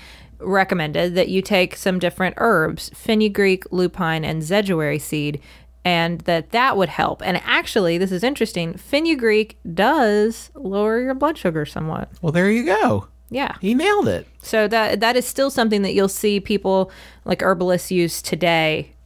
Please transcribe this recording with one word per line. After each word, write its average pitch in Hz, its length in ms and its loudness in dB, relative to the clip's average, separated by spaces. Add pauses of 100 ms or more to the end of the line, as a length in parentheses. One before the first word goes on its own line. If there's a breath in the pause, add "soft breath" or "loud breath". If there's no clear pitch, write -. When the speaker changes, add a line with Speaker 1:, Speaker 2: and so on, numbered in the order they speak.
(400 loud breath)
Speaker 1:
recommended 180 760 0
that 180 120 2
you 190 140 0
take 185 340 0
some 185 240 -2
different 175 380 -2
herbs, - 560 0
fenugreek, 202 800 0
lupine, 175 520 0
and 160 200 -4
zejuary 160 580 0
seed, 147 400 -4 (420 loud breath)
and 170 380 0
that 165 300 -2
that 247 260 2
would 180 120 2
help. - 360 -2
And 180 180 -2
actually, 202 540 0
this 185 160 -2
is 180 100 -4
interesting, 202 520 -2
fenugreek 240 840 0 (160)
does 220 840 2
lower 220 460 -2
your 262 140 -2
blood 294 220 0
sugar 160 280 -2
somewhat. - 440 -6 (120)
Speaker 2:
Well, 160 100 -2
there 180 180 2
you 233 160 2
go. 359 420 0 (220)
Speaker 1:
Yeah. 262 300 -4
Speaker 2:
He 202 140 0
nailed 359 340 2
it. 90 180 -2 (160)
Speaker 1:
So 214 280 0
that, 214 320 0
that 240 160 2
is 247 80 0
still 277 240 0
something 214 320 2
that 190 120 -2
you'll 196 140 4
see 202 320 0
people, 190 520 0 (340 loud breath)
like, - 160 -2
herbalists 180 500 0
use 170 300 0
today 160 720 0 (120)